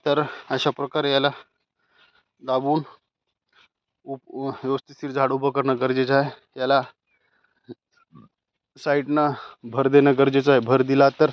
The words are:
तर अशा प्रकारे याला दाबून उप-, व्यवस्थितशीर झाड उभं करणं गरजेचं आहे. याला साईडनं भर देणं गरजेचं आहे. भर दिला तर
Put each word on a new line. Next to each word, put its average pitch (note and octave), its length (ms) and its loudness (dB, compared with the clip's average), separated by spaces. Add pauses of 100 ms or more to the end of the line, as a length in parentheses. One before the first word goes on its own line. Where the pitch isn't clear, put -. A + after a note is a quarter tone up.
तर D3 160 0 (280)
अशा C3+ 200 -2
प्रकारे C#3 420 -4
याला C#3 180 0 (1080)
दाबून C3+ 420 -2 (1200)
उप-, C3+ 600 -12
व्यवस्थितशीर C3+ 460 -6
झाड C3+ 220 0
उभं C3+ 180 -2
करणं C3 300 -2
गरजेचं C3 340 0
आहे. C#3 460 -4
याला C3 220 0 (2000)
साईडनं D3 520 0 (320)
भर B2 260 -2
देणं C#3 300 6
गरजेचं C3+ 320 2
आहे. C3 100 6
भर B2+ 220 2
दिला C3+ 260 4
तर D3+ 240 2